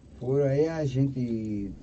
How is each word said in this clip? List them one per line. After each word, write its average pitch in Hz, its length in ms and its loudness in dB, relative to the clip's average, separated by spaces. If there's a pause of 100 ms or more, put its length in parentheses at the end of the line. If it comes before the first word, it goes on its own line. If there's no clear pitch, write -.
(180)
Foram 135 280 2
aí, 143 220 4
a 160 160 -2
gente 117 840 0 (120)